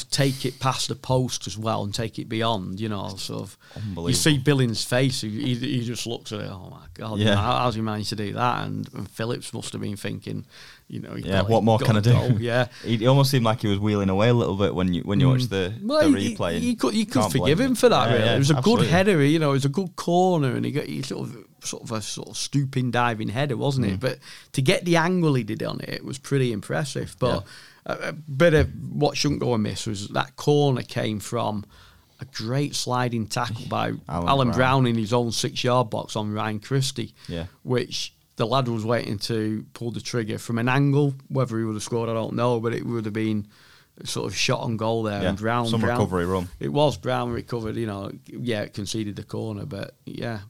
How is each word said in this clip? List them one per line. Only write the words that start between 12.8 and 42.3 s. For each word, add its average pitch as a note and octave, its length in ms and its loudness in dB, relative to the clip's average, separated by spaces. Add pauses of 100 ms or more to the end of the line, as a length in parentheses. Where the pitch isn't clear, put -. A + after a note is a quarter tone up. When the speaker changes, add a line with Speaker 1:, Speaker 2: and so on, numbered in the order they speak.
Speaker 2:
He, A2+ 120 2
it A2+ 120 2
almost C3+ 240 6
seemed A#2+ 140 4
like A2 160 2
he G#2 80 2
was G2+ 100 2
wheeling G2+ 300 2
away G2+ 180 4
a B2 60 6
little G2 240 2
bit F#2 180 2
when F2+ 180 2
you, D#2+ 100 0
when G#2 180 2
you C3 60 8
Speaker 1:
Mm. C3 40 8
Speaker 2:
watched B2+ 180 2
the, F#2+ 320 0
Speaker 1:
Well, C#4 300 4
Speaker 2:
the G#3+ 80 4
Speaker 1:
he, A3+ 160 -2
Speaker 2:
replay. - 200 -2
Speaker 1:
he, - 40 0
he A#3+ 160 0
could, - 180 0
you G#3+ 120 2
could - 160 -14
Speaker 2:
Can't G3+ 100 2
Speaker 1:
forgive C#3 280 4
Speaker 2:
blame C4+ 80 2
Speaker 1:
him B3+ 40 0
Speaker 2:
him. A#3 40 2
Speaker 1:
for B3 120 4
that, C#3 220 6
Speaker 2:
Yeah, A#2 60 4
Speaker 1:
really. A2 100 4
Speaker 2:
yeah, A2+ 100 4
Speaker 1:
It C3+ 40 4
was C#3 120 4
a D3 60 6
Speaker 2:
absolutely. G3+ 300 4
Speaker 1:
good - 40 2
header, F3+ 320 4
you D#3 160 4
know, D3 120 2
it - 20 2
was C#3 120 2
a C#3 40 2
good F3+ 260 -4
corner, F3 640 2
and A#2 80 -2
he A#2+ 80 -4
got, C#3 140 -4
he D3+ 160 -6
sort - 260 -8
of, A2+ 80 -14 (260)
sort - 200 -10
of A#2 100 -10
a A2 80 -4
sort - 260 -10
of G#2+ 80 -16
stooping C3+ 560 0
diving A#2 380 0
header, B2+ 260 -2
wasn't C3+ 300 0
it? F#2+ 100 0
Speaker 2:
Mm. G2+ 60 -4
Speaker 1:
But B2+ 180 -2 (320)
to C#3 100 0
get F3+ 220 2
the E3+ 140 4
angle E3 380 2
he A#2+ 100 0
did G#2+ 180 -4
on - 160 -6
it, - 80 -10
it - 160 -8
was - 140 -8
pretty C3 340 0
impressive. C3+ 680 -4
But A#2 260 0 (400)
Speaker 2:
Yeah. B2 100 -4 (100)
Speaker 1:
a, E3 40 -4
a E3 40 -8
bit D#3 400 4
of D3 160 6 (240)
what C#3+ 240 2
shouldn't C#3+ 240 0
go B2 120 0
amiss G#2+ 320 -2
was G2+ 240 -6
that - 280 -4
corner C#3+ 460 2
came A2+ 360 -4
from G#2+ 460 -4 (560)
a C3 40 -12
great C3 500 -4
sliding B2 520 -2
tackle A#2 400 -4
by A2 200 0 (200)
Speaker 2:
Alan E2+ 220 -2
Speaker 1:
Alan C3+ 200 4
Speaker 2:
Brown. G#2+ 80 0
Speaker 1:
Brown B2+ 300 4
in A#2 80 2
his A2 160 0
own A#2+ 220 2
six-yard B2 560 0
box - 260 -6
on G#2 160 -2
Ryan G#2+ 280 -4
Christie, C3+ 540 -2 (140)
Speaker 2:
Yeah. E2+ 200 -6 (160)
Speaker 1:
which - 500 -4 (240)
the A#2+ 100 2
lad B2 220 2
was A2 160 -2
waiting A#2 340 0
to A2 540 -2
pull A#2 180 -8
the A2 100 -8
trigger A2 360 -4
from A#2 220 -4
an A#2+ 100 0
angle. C#3 440 4 (140)
Whether A#2 320 -2
he A2+ 60 -2
would A2 80 -4
have G#2 100 -6
scored, A#2 260 -4
I A2+ 40 -4
don't A2 220 -4